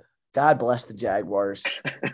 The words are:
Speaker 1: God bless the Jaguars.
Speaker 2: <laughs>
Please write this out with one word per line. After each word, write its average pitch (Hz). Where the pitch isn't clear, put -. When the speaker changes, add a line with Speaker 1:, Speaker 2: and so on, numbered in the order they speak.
Speaker 1:
God 143
bless 120
the 113
Jaguars. 98
Speaker 2:
<laughs> -